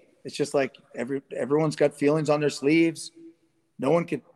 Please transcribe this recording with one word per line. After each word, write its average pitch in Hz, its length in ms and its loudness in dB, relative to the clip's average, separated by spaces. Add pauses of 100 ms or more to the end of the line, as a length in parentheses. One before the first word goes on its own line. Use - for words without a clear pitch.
(240)
It's 135 120 -14
just 143 180 -2
like 135 240 0 (180)
every, 135 260 -6 (140)
everyone's 147 400 0
got 147 180 2
feelings 147 360 0
on 151 100 2
their 147 100 0
sleeves. 160 600 0 (680)
No 139 140 0
one 170 140 2
can - 160 -8 (140)